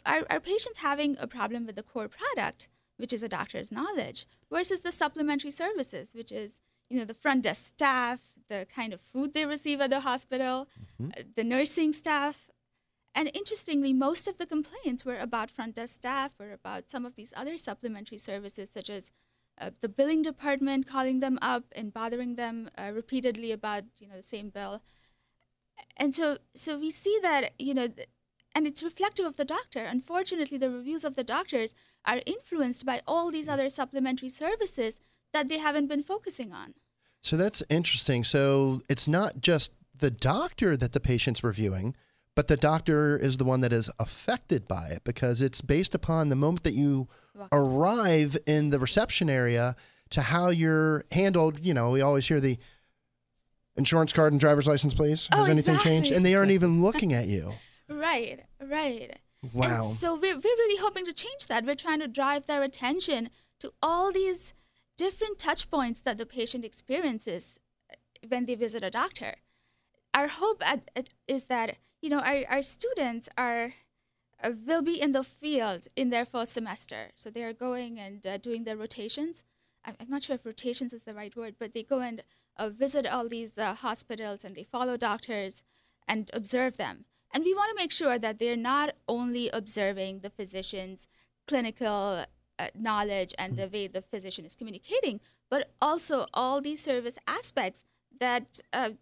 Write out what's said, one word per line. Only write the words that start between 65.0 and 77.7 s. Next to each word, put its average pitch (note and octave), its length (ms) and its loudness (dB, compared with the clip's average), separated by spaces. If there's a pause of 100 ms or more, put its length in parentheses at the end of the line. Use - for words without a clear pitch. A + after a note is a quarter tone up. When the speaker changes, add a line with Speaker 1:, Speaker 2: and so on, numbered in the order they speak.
Speaker 1:
touch D#4+ 320 -2
points B3 300 0
that A3+ 160 -2
the A3+ 80 -8
patient A#3 400 -4
experiences A3+ 920 -4 (680)
when B3 200 -2
they B3 80 -2
visit A3 280 -4
a F#3+ 60 -4
doctor. B3 460 -4 (800)
Our C#4+ 140 4
hope G4+ 380 -2
at, C4 300 -2
at, B3+ 140 -8 (180)
is C4 180 -4
that, A3+ 300 -2 (240)
you D#4 80 -6
know, C#4+ 120 2
our, C#4 280 0
our C#4 140 0
students C#4 760 -4
are, A#3+ 380 -2 (680)
uh, B3 100 0 (140)
will E4 160 2
be E4+ 160 0
in C#4+ 140 2
the C4 120 0
field A#3 680 -4
in C4 140 0
their A#3+ 160 0
first A#3 300 -2
semester. G3 600 -8
So - 140 -16
they A3+ 160 -10
are A3+ 80 -8
going A#3+ 460 -6